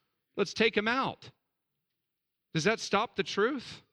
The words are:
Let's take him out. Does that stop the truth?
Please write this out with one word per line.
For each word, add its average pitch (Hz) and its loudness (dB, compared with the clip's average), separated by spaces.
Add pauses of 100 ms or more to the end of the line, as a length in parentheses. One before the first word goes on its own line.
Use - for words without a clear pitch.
(380)
Let's 190 0
take 226 2
him 208 2
out. 233 -2 (1200)
Does 156 0
that 214 2
stop - 0
the 196 0
truth? 226 -2 (120)